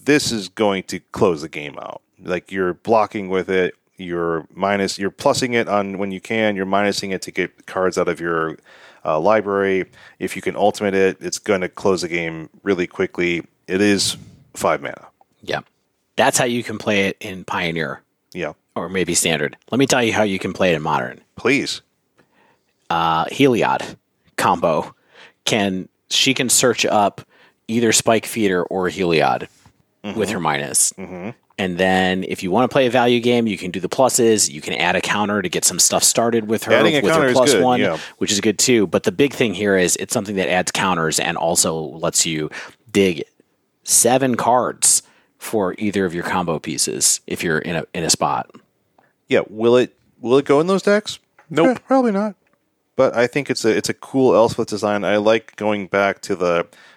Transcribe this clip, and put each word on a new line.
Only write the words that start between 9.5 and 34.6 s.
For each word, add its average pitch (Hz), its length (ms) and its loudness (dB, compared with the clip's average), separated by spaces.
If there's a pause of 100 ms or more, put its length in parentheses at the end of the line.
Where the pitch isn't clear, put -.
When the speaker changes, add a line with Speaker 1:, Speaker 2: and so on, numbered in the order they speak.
Speaker 1:
If 95 160 -8
you 95 60 -10
can 92 160 -6
ultimate 101 380 0
it, 95 260 2
it's - 180 -8
gonna 92 300 -2
close 95 320 0
the 85 80 -6
game 82 400 -6 (140)
really 98 240 0
quickly. 87 560 -2 (240)
It 90 120 -2
is 196 380 2 (360)
five 80 280 -2
mana. - 260 -12 (360)
Speaker 2:
Yeah. 78 180 -6 (560)
That's 127 200 4
how 135 80 2
you 120 180 -2
can 107 140 -10
play 101 300 0
it - 140 -6
in 92 240 -12
Pioneer. 82 560 -6 (320)
Speaker 1:
Yeah. 78 200 -8 (220)
Speaker 2:
Or 87 140 -6
maybe 95 240 -2
Standard. 76 420 -2 (160)
Let 117 80 0
me 139 60 4
tell 131 180 2
you 113 100 0
how 104 100 2
you 95 160 0
can 95 120 -6
play 90 220 0
it - 20 2
in 76 60 -4
Modern. 67 400 -4 (140)
Speaker 1:
Please. - 460 -2 (1080)
Speaker 2:
Uh, 82 360 2
Heliod 95 720 2 (420)
combo. 85 560 0 (520)
Can, 98 440 -2 (200)
she - 240 2
can 127 160 -2
search - 360 2
up 101 360 2 (460)
either 113 240 2
Spike 113 340 2
Feeder 92 380 0
or 92 260 -2
Heliod 78 580 0 (560)
Speaker 1:
Mm-hmm. 87 160 -8
Speaker 2:
with 101 120 -2
her 107 100 -4
minus. 71 560 -2
Speaker 1:
Mm-hmm. 92 320 -12 (280)
Speaker 2:
And 92 200 -4
then 92 480 2
if - 180 -8
you 92 80 -4
wanna 120 160 2
play 131 200 2
a 117 40 0
value 120 300 2
game, 120 260 2
you 98 100 -2
can 92 140 -8
do 92 80 -6
the 87 80 -4
pluses. 113 640 2
You 73 80 -14
can 87 140 -8